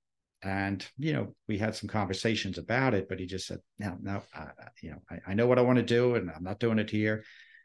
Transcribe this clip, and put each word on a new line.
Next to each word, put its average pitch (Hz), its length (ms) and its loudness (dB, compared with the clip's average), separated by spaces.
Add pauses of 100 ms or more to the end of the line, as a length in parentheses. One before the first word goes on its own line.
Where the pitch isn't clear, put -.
(440)
And, 98 420 -4 (120)
you 151 160 -2
know, 110 220 -4 (120)
we 107 100 -2
had 107 180 -2
some - 120 -8
conversations 101 720 -2
about 123 360 0
it, 95 140 0
but 92 120 -6
he 92 80 -8
just 92 200 -8
said, 90 120 -10 (180)
"No, 98 240 -6
no, 98 220 -6 (120)
uh, 78 120 -12 (340)
you 78 100 -12
know, 76 180 -16
I, 87 220 -10
I - 40 -2
know 113 120 6
what 123 120 8
I - 20 8
wanna 123 220 6
do 120 320 4
and 92 160 -2
I'm 85 120 -10
not 95 160 -6
doing 113 200 2
it 107 100 -2
here." 107 340 0 (420)